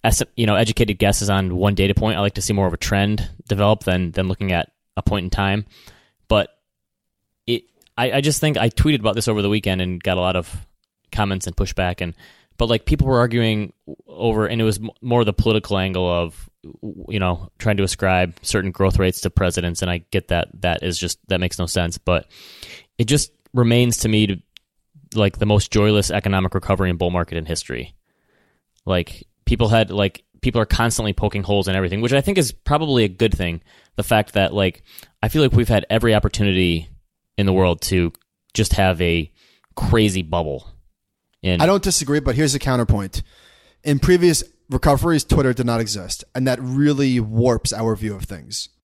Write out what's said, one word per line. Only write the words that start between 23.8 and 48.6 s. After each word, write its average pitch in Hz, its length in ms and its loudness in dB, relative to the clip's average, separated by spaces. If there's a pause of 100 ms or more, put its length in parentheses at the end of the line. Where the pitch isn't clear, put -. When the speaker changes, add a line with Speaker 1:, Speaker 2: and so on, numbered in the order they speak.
Speaker 1:
to - 80 -2
me 107 200 2
to, 95 140 -4 (720)
like, 104 240 0
the 104 80 -2
most 104 260 2
joyless 104 400 2
economic 95 420 0
recovery 95 360 0
and 87 100 -4
bull 90 120 0
market 85 260 -4
in 80 80 -6
history. 64 480 -8 (920)
Like, 90 400 -4 (200)
people 117 220 2
had, 110 240 2
like, 98 320 -2 (180)
people 120 200 0
are 107 40 2
constantly 113 480 0
poking 101 300 -2
holes 98 240 0
in 95 80 -2
everything, 95 260 -2
which 117 120 0
I 139 80 2
think 196 160 -2
is 143 140 0
probably 143 520 0
a 101 60 2
good 98 260 0
thing. 85 260 -4 (340)
The 107 80 -4
fact 107 300 0
that, 98 200 0
like, 95 300 -2 (380)
I - 60 0
feel 156 140 2
like 139 120 4
we've 117 140 4
had 110 220 2
every 113 260 2
opportunity 92 760 0 (480)
in 101 80 0
the 95 80 2
world 90 280 2
to 87 320 0 (400)
just - 200 2
have 92 280 2
a 85 280 0 (460)
crazy 107 460 2
bubble. 78 480 -6 (760)
And 180 180 0
Speaker 2:
I 160 60 4
don't 196 160 2
disagree, 151 380 -2
but 127 140 -2
here's 143 200 0
a 139 40 -4
counterpoint. 113 640 -2 (600)
In 143 160 0
previous 175 440 4 (260)
recoveries, 143 540 2
Twitter 131 300 2
did 117 140 -2
not 117 120 0
exist, 107 440 -6 (100)
and 131 140 0
that 123 120 0
really 135 600 2
warps 113 520 0
our 113 240 -2
view 101 200 -8
of 92 80 -10
things. 82 460 -12 (140)